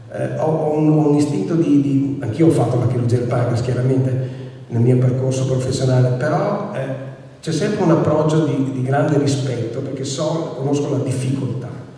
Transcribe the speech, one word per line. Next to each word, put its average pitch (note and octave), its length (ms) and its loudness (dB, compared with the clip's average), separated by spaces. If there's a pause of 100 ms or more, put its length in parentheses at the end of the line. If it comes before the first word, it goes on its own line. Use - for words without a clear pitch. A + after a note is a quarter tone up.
(120)
eh, C3 260 -6
ho, - 60 -2
ho D#3 320 0
un, D#3 120 4
un D3+ 280 4
istinto D3 380 0
di, C#3+ 260 4
di, C#3 400 0
anch'io D#3+ 260 0
ho - 40 6
fatto B2+ 280 2
la - 80 2
chirurgia A#2+ 300 0
del A#2+ 100 0
pancreas A#2 360 0
chiaramente C3 680 0 (380)
nel A#2 120 0
mio B2+ 180 6
percorso B2+ 480 0
professionale, B2+ 720 2
però, - 580 -2
eh, C3+ 300 -6 (360)
c'è D#3+ 120 -6
sempre F#3+ 320 0
un E3 60 4
approccio D#3 540 2
di, C3+ 280 -2
di B2+ 100 -4
grande D3 360 2
rispetto, B2 600 -2
perché C3 240 -6
so, D#3+ 520 -4
conosco C#3 340 -2
la B2+ 140 0
difficoltà - 640 -4 (280)